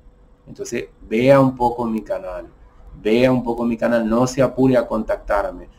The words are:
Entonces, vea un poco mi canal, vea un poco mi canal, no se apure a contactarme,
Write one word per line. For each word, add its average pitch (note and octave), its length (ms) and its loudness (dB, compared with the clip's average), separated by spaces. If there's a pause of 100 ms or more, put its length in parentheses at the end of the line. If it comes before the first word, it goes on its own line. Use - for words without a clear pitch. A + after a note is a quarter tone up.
(480)
Entonces, - 400 -10 (200)
vea B2+ 340 6
un C3 140 2
poco A#2+ 300 0
mi A2 160 -2
canal, F#2 460 -10 (540)
vea A#2+ 300 4
un B2 120 0
poco A#2 220 -4
mi A#2 120 -2
canal, A#2 320 0
no A#2 180 2
se C#3 140 -2
apure B2+ 360 2
a A#2 100 0
contactarme, G2+ 800 -4 (120)